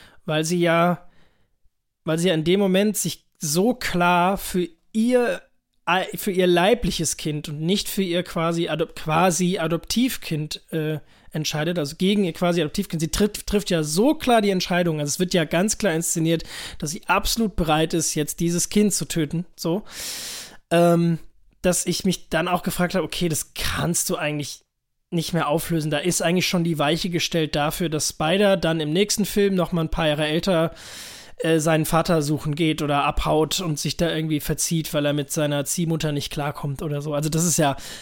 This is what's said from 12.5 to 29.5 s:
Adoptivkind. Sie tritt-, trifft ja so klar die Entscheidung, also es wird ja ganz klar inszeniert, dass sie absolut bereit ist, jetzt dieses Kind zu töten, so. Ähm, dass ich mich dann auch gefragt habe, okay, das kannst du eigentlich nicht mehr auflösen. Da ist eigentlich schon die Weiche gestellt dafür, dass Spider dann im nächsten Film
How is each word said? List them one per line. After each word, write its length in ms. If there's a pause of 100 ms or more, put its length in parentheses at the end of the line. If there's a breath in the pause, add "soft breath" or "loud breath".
Adoptivkind. 400
Sie 100
tritt-, 360
trifft 240
ja 120
so 320
klar 280
die 80
Entscheidung, 500
also 100
es 80
wird 160
ja 100
ganz 340
klar 160
inszeniert, 500 (340 loud breath)
dass 120
sie 160
absolut 500
bereit 380
ist, 200
jetzt 260
dieses 280
Kind 260
zu 120
töten, 380 (120)
so. 260 (880 loud breath)
Ähm, 480 (440)
dass 240
ich 180
mich 240
dann 200
auch 140
gefragt 320
habe, 100
okay, 240
das 260
kannst 560
du 60
eigentlich 460 (480)
nicht 220
mehr 160
auflösen. 420
Da 80
ist 240
eigentlich 260
schon 160
die 140
Weiche 320
gestellt 460
dafür, 320
dass 220
Spider 460
dann 240
im 120
nächsten 320
Film 300